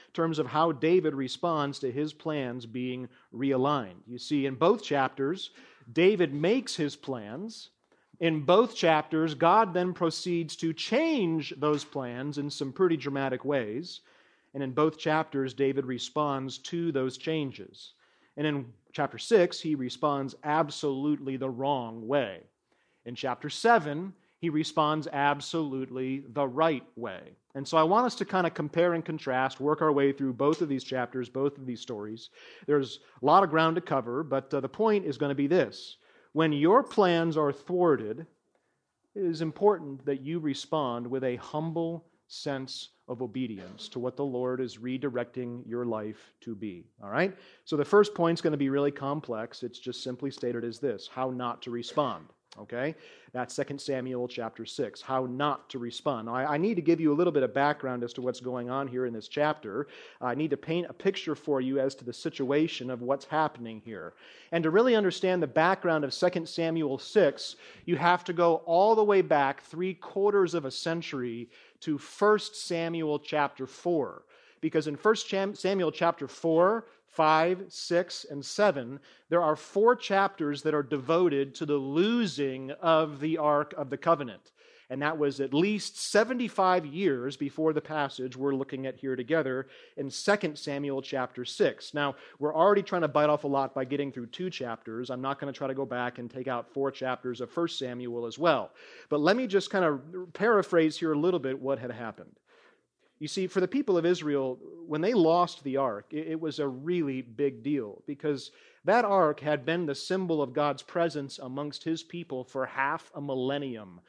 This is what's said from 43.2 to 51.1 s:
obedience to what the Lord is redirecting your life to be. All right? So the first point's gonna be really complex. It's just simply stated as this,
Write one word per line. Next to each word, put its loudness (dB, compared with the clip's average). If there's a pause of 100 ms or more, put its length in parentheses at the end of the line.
obedience -8
to -10
what -4
the -4
Lord -2
is -6
redirecting -6
your -4
life -6 (100)
to -10
be. -10 (180)
All -12
right? 0 (300)
So -4
the 2
first 6
point's 2
gonna 2
be 2
really 2
complex. -6
It's -8
just -10
simply -6
stated -4
as -6
this, -4